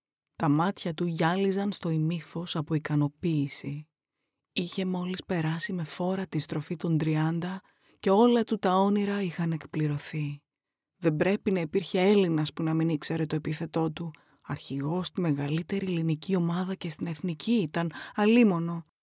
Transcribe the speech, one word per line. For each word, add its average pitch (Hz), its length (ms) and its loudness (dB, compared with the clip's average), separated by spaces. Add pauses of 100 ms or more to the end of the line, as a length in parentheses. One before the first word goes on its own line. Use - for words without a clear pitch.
(360)
Τα 160 140 0
μάτια 170 440 0
του 175 120 -4
γυάλιζαν 190 640 0
στο - 180 -6
ημίφος 160 640 -2
από 165 180 -2
ικανοποίηση. 147 1120 -2 (640)
Είχε 185 340 -4
μόλις 180 400 -4
περάσει 165 480 -2
με 175 100 -4
φόρα 185 440 -4
τη 160 120 -4
στροφή 156 360 -4
των 165 220 0
τριάντα 160 640 0 (380)
και - 100 0
όλα 233 340 6
του 220 140 -2
τα 185 180 2
όνειρα 202 460 2
είχαν 170 300 -2
εκπληρωθεί. 147 920 -4 (560)
Δεν 160 180 2
πρέπει 185 360 2
να 185 80 2
υπήρχε 180 420 0
Έλληνας 180 520 4
που 165 100 -4
να 160 100 0
μην 160 160 2
ήξερε 160 360 -2
το 156 100 -4
επίθετό 156 560 -2
του. 160 200 -8 (360)
Αρχηγός 147 600 -4
στη - 140 -4
μεγαλύτερη 160 640 -2
ελληνική 165 500 0
ομάδα 180 400 0
και 175 140 -8
στην 165 180 -6
εθνική 170 440 -4
ήταν, 170 400 0 (240)
αλίμονο. 190 720 4 (180)